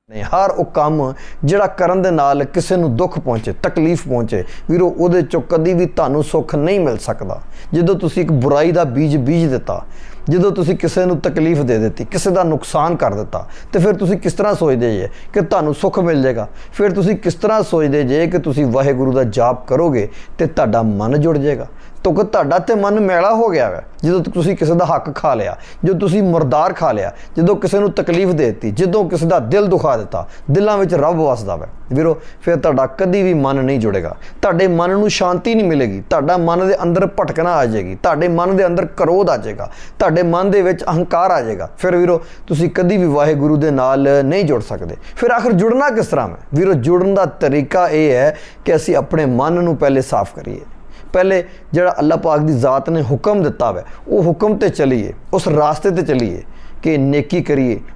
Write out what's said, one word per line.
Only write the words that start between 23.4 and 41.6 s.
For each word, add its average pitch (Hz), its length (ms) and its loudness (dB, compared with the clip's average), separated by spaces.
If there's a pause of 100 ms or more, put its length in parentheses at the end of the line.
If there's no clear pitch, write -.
ਗਿਆ 127 220 0
ਵਾ, 87 120 -8 (220)
ਜਦੋਂ 175 160 2
ਤੁਸੀਂ 175 360 -2
ਕਿਸੇ 160 180 0
ਦਾ 175 100 2
ਹੱਕ 151 300 -2
ਖਾ 143 200 0
ਲਿਆ, 95 220 -4 (280)
ਜਦੋਂ 175 160 0
ਤੁਸੀਂ 202 220 2
ਮੁਰਦਾਰ 165 500 2
ਖਾ 156 200 0
ਲਿਆ, 98 200 -4 (240)
ਜਦੋਂ 175 200 4
ਕਿਸੇ 196 220 0
ਨੂੰ 202 120 2
ਤਕਲੀਫ 180 380 0
ਦੇ 147 180 2
ਦਿੱਤੀ, 107 240 -4
ਜਦੋਂ 180 380 0
ਕਿਸੇ 165 180 -2
ਦਾ 175 120 2
ਦਿਲ 165 280 2
ਦੁਖਾ 160 300 2
ਦਿੱਤਾ, 95 320 -6 (220)
ਦਿਲਾਂ 202 280 2
ਵਿੱਚ 175 160 2
ਰੱਬ 160 220 2
ਵਸਦਾ 110 400 0
ਵਾ। 73 100 -10 (260)
ਵੀਰੋ, 156 280 2 (200)
ਫਿਰ 170 160 0
ਤੁਹਾਡਾ 135 300 2
ਕਦੀ 190 360 0
ਵੀ 185 120 2
ਮਨ 135 300 2
ਨਹੀਂ 131 160 2
ਜੁੜੇਗਾ, 95 360 -2 (260)
ਤੁਹਾਡੇ 190 240 2
ਮਨ 175 240 0
ਨੂੰ 208 200 2
ਸ਼ਾਂਤੀ 180 440 0
ਨਹੀਂ 214 140 2
ਮਿਲੇਗੀ, 120 420 0
ਤੁਹਾਡਾ 160 260 2
ਮਨ 175 320 2
ਦੇ 185 140 0
ਅੰਦਰ 175 240 2
ਭਟਕਣਾ 175 460 -2
ਆ 143 140 2
ਜਾਏਗੀ, 98 280 -4
ਤੁਹਾਡੇ 160 340 0
ਮਨ 175 280 0
ਦੇ 190 100 4
ਅੰਦਰ 170 200 0
ਕਰੋਧ 175 440 2
ਆ 135 60 2
ਜਾਏਗਾ, 104 340 -8 (280)
ਤੁਹਾਡੇ 175 240 2
ਮਨ 175 280 2
ਦੇ 202 120 4
ਵਿੱਚ 175 200 0
ਅਹੰਕਾਰ 175 480 0
ਆ 151 120 2
ਜਾਏਗਾ। 101 360 -6